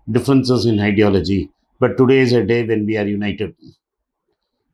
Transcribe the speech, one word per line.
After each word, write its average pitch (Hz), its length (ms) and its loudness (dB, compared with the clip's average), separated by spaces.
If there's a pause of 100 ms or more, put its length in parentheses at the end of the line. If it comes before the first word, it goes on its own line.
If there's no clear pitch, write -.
(120)
differences 123 540 0
in 107 160 0
ideology, 98 680 0 (300)
but 123 180 0
today 135 220 4
is 123 140 2
a 117 100 2
day 117 200 -2
when 107 220 -2
we 107 120 -4
are 101 100 -4
united. 101 480 -6 (1200)